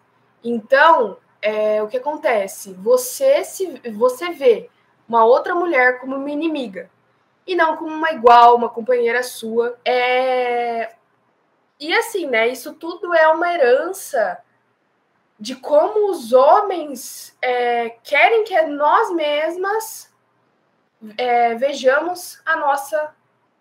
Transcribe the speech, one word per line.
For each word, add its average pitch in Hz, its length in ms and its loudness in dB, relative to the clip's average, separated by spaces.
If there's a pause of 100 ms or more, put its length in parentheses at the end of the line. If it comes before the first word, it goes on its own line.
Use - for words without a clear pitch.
(440)
Então, 240 760 2 (240)
é, 214 400 -2
o 214 60 -6
que 254 100 -6
acontece? 254 760 -4
Você 254 720 0
se, 349 360 -10 (100)
você 247 400 -2
vê 240 380 2 (380)
uma 226 160 4
outra 302 320 2
mulher 254 440 2
como 262 160 -10
uma 277 140 -8
inimiga, 294 640 -6 (540)
e 359 100 -4
não 320 200 0
como 320 180 -10
uma 320 180 -2
igual, 240 440 8
uma 233 140 0
companheira 240 520 -2
sua. 233 640 -6
É... 247 1080 -2 (840)
e 311 140 -6
assim, 415 320 -2
né, 226 220 0
isso 254 260 -8
tudo 349 400 -8
é 320 140 4
uma 339 260 0
herança 269 840 0 (1000)
de 233 160 -12
como 392 540 0
os 254 220 -6
homens, 302 1120 2
é... 240 480 -2 (140)
querem 415 420 2
que 359 180 0
nós 311 480 0
mesmas, 339 1040 -4 (1040)
é... 240 380 0
vejamos 277 920 -2
a 320 100 0
nossa 302 580 -4 (480)